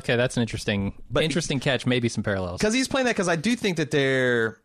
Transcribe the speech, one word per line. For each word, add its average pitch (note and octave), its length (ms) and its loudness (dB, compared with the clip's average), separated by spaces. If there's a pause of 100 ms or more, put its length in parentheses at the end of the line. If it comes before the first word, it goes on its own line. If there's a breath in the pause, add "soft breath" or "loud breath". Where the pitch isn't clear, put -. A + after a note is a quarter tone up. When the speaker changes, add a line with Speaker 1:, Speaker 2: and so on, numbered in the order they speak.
Speaker 1:
okay, B2+ 120 0
that's B2 220 2
an B2 40 2
interesting, G2+ 520 -2 (160)
Speaker 2:
But D3 140 2
Speaker 1:
interesting D#3 360 -2
catch, B2+ 260 0
maybe B2 220 2
some G#2+ 160 -4
parallels. F#2 380 -2
Speaker 2:
'Cause G#3+ 120 2
he's C4 140 0
playing C4 200 0
that, A#3 100 0
'cause F#3 100 0
I F3 80 2
do G#3+ 200 0
think G3 220 -2
that D3 140 -2
they're B2+ 720 2